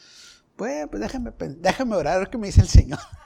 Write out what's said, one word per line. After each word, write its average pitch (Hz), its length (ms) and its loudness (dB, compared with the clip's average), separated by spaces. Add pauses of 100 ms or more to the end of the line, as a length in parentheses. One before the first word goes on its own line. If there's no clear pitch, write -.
(560)
Bueno, 285 320 -6
pues 208 140 -8
déjame 233 300 -8
pen-, 160 280 -10
déjame 214 360 -2
orar 156 180 0
a 185 40 0
ver 196 120 -4
qué 247 80 -8
me 208 80 -8
dice - 140 6
el - 80 4
Señor. 127 320 4 (260)